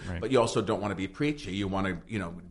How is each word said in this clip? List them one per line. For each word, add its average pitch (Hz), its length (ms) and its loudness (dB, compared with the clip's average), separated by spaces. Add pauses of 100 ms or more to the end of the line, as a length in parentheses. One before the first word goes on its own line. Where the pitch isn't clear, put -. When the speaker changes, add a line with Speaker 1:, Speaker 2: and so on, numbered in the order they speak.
Speaker 1:
Right. 87 120 -2
Speaker 2:
But 110 100 0
you 123 100 8
also 117 220 4
don't 95 180 0
wanna 101 140 -2
be 92 140 -2
preachy. 147 460 -2
You 98 140 0
wanna, 95 380 0
you 107 120 -4
know, 87 160 -4 (160)